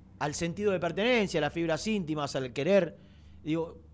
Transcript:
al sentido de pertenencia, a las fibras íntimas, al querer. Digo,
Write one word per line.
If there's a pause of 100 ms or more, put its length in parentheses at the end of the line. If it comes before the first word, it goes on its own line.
(200)
al
sentido
de
pertenencia,
a
las
fibras
íntimas,
al
querer. (460)
Digo, (160)